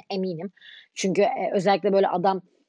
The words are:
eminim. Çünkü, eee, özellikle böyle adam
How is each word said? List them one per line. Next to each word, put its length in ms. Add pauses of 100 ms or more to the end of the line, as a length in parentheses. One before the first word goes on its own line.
(100)
eminim. 420 (420)
Çünkü, 280
eee, 320
özellikle 380
böyle 160
adam 340 (260)